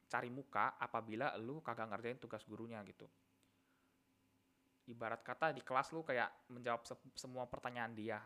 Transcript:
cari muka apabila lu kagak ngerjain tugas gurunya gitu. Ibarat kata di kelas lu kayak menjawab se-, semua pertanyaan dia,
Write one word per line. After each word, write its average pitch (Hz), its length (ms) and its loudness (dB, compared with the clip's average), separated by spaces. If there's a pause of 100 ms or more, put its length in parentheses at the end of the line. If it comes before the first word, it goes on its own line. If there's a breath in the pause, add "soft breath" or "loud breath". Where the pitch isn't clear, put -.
cari 123 240 2
muka 127 480 4
apabila 113 560 0
lu 127 240 -4
kagak 113 320 -2
ngerjain 117 240 -2
tugas 113 320 -8
gurunya 110 320 -8
gitu. 98 240 -14 (1800 soft breath)
Ibarat 113 320 -2
kata 151 320 2
di 127 80 -4
kelas 131 320 4
lu 160 80 -2
kayak 123 480 0
menjawab 120 320 0
se-, - 320 -12
semua 127 320 -6
pertanyaan 120 480 -4
dia, 107 320 -2